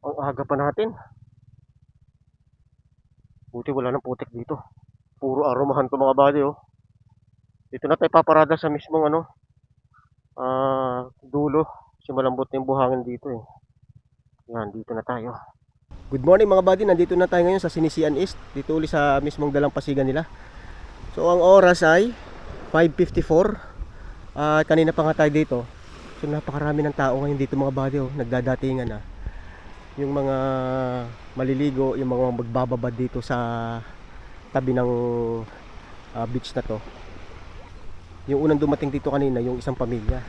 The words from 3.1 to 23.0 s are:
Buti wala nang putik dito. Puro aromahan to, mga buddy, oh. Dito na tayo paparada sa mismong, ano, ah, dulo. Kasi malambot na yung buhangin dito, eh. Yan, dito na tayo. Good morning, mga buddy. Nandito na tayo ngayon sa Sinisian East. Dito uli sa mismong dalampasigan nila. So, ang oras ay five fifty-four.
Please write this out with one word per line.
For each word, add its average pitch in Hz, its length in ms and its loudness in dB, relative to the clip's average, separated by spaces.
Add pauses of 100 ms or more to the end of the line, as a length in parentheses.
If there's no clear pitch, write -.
Buti 120 240 -8
wala 127 160 -2
nang 131 160 -4
putik 127 240 -8
dito. 120 320 -10 (560)
Puro 135 320 0
aromahan 135 400 0
to, 143 80 -2
mga 135 160 4
buddy, 139 320 6
oh. 143 80 -2 (1200)
Dito 131 160 -6
na 156 80 4
tayo 160 160 0
paparada 156 480 8
sa 160 80 0
mismong, 151 400 0
ano, 160 160 0 (1120)
ah, 131 720 -2 (160)
dulo. 147 400 0 (320)
Kasi - 160 -12
malambot 131 320 0
na 135 160 -6
yung 131 80 -6
buhangin 131 320 2
dito, 123 320 -8
eh. 113 80 -10 (1120)
Yan, 110 160 -6
dito 107 240 -10
na 113 80 -6
tayo. 120 320 -6 (800)
Good 135 80 -2
morning, 185 240 8
mga 190 160 6
buddy. 190 240 4
Nandito 175 320 4
na 180 80 6
tayo 180 160 2
ngayon 196 220 2
sa 165 100 -2
Sinisian 156 480 0
East. 190 160 -4 (160)
Dito 156 240 -2
uli 156 80 0
sa 147 320 2
mismong 147 320 -2
dalampasigan 139 560 0
nila. 139 240 -2 (880)
So, 160 80 -2
ang 175 160 4
oras 180 400 8
ay 185 320 6 (560)
five 160 240 4
fifty-four. 175 640 2 (800)